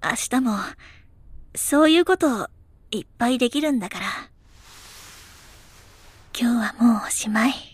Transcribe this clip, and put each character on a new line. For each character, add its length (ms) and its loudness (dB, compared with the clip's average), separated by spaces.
明 80 -4
日 120 2
も、 160 -2
そ 280 2
う 60 6
い 100 6
う 60 4
こ 120 2
と、 320 -2
い 140 -6
っ 40 -18
ぱ 120 0
い 80 0
で 120 2
き 120 -2
る 100 0
ん 80 0
だ 100 -8
か 100 -12
ら。 60 -8
今 160 2
日 40 2
は 220 -2
も 240 6
う 40 -10
お 20 -8
し 200 -4
ま 180 2
い。 60 0